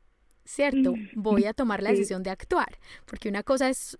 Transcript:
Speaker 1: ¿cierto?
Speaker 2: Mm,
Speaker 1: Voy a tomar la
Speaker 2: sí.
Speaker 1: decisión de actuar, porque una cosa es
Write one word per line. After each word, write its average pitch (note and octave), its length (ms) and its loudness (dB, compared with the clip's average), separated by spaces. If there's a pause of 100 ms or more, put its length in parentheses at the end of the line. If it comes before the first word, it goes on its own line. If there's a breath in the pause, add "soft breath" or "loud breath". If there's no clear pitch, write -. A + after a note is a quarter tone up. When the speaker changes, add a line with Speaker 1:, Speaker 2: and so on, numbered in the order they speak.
(460)
Speaker 1:
¿cierto? C4+ 500 2
Speaker 2:
Mm, G#3+ 200 -8
Speaker 1:
Voy G3+ 300 2
a G#3+ 80 -2
tomar G#3+ 280 0
la G3+ 80 0
Speaker 2:
sí. G#3 60 4
Speaker 1:
decisión G3 280 0
de F#3 60 -6
actuar, - 480 -2 (280 loud breath)
porque - 240 -8
una G3+ 140 -2
cosa C4+ 260 2
es - 300 -4